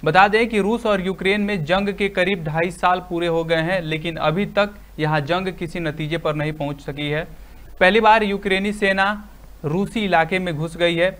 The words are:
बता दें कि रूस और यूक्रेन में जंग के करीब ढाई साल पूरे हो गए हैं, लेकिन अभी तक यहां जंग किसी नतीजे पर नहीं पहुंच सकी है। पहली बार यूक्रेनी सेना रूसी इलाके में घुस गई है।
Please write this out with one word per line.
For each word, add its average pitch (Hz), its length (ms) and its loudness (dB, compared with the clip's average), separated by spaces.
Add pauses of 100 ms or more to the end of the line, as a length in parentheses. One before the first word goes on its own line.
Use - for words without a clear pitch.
बता 180 240 6
दें 220 220 2
कि 220 100 2
रूस 226 260 0
और 202 160 2
यूक्रेन 190 400 0
में 202 240 -2
जंग 190 280 2
के 196 160 0
करीब 185 340 0
ढाई 160 280 -2
साल 180 280 2
पूरे 175 280 -4
हो 165 160 0
गए 165 120 0
हैं, 170 260 0
लेकिन 160 360 -4
अभी 156 280 0
तक 208 300 0 (240)
यहां 156 260 2
जंग 180 220 0
किसी 180 320 -6
नतीजे 156 380 -4
पर 160 180 -2
नहीं 151 180 -4
पहुंच 147 280 -6
सकी 147 280 -6
है। 151 140 -2 (560)
पहली 190 200 6
बार 220 240 6
यूक्रेनी 202 500 0
सेना 196 340 2 (580)
रूसी 196 400 -2
इलाके 170 340 2
में 180 180 -4
घुस 165 200 -6
गई 170 180 2
है। 175 140 2 (100)